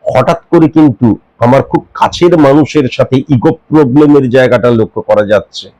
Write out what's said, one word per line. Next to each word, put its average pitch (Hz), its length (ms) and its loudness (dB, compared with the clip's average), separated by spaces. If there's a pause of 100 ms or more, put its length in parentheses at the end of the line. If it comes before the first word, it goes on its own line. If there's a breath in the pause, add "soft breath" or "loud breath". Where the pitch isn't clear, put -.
হঠাৎ - 400 -2 (100)
করে 165 160 2
কিন্তু 123 480 0 (240)
আমার 123 240 0
খুব - 300 -6
কাছের 170 440 -2
মানুষের 143 540 0
সাথে - 260 -4
ইগো 127 340 -2
প্রবলেমের 143 760 0
জায়গাটা 120 420 0
লক্ষ্য 110 300 -2
করা 104 240 0
যাচ্ছে। 98 440 -4 (100)